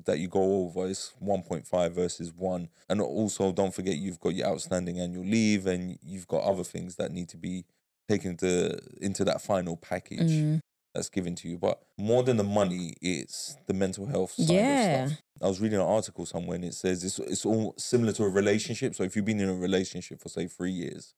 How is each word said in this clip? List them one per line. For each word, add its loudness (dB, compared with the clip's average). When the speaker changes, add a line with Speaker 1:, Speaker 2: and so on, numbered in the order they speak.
Speaker 1:
that 0
you -2
go 2
over, -4
it's -8
one -2
point -6
five 2
versus -2
one. -4
And 2
also, 0
don't 2
forget, -2
you've -6
got 0
your 0
outstanding -2
annual -6
leave 4
and -2
you've -12
got 0
other 0
things -10
that -4
need -6
to -18
be -8
taken 0
into, 2
into 0
that 2
final 0
package -6
Speaker 2:
Mm. 2
Speaker 1:
that's -4
given -4
to -12
you. -6
But 0
more 4
than 4
the 4
money, 0
it's -6
the 0
mental -2
health 0
side 2
Speaker 2:
Yeah. 4
Speaker 1:
of 0
stuff. -4
I 2
was 0
reading 2
an 2
article 0
somewhere -4
and -6
it -6
says 0
it's, -4
it's -4
all 2
similar 2
to 0
a 2
relationship. 2
So -2
if -4
you've 2
been 0
in 2
a 0
relationship -2
for, -16
say, -6
three -4
years -8